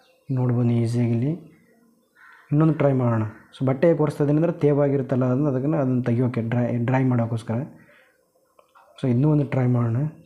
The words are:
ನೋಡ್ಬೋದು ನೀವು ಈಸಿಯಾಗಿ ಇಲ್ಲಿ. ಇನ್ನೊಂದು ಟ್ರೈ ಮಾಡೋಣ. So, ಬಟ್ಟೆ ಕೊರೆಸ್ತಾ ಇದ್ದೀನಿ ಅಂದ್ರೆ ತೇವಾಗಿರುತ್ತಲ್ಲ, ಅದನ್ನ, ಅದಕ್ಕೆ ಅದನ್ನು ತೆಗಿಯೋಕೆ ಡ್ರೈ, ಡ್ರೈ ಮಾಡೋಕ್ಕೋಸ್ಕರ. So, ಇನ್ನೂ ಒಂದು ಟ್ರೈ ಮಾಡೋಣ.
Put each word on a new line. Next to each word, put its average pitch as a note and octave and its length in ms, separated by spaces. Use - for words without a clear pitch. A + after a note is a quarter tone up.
ನೋಡ್ಬೋದು B2 380
ನೀವು A#2 120
ಈಸಿಯಾಗಿ A#2 320
ಇಲ್ಲಿ. B2 200
ಇನ್ನೊಂದು D#3 220
ಟ್ರೈ C#3 180
ಮಾಡೋಣ. A#2+ 300
So, - 440
ಬಟ್ಟೆ C#3 280
ಕೊರೆಸ್ತಾ D3+ 300
ಇದ್ದೀನಿ D3 140
ಅಂದ್ರೆ E3+ 140
ತೇವಾಗಿರುತ್ತಲ್ಲ, C#3 720
ಅದನ್ನ, C3 240
ಅದಕ್ಕೆ C#3 300
ಅದನ್ನು B2+ 240
ತೆಗಿಯೋಕೆ B2 400
ಡ್ರೈ, A#2+ 340
ಡ್ರೈ B2+ 280
ಮಾಡೋಕ್ಕೋಸ್ಕರ. A#2 520
So, C#3 60
ಇನ್ನೂ B2+ 220
ಒಂದು D3+ 140
ಟ್ರೈ B2+ 220
ಮಾಡೋಣ. A#2+ 300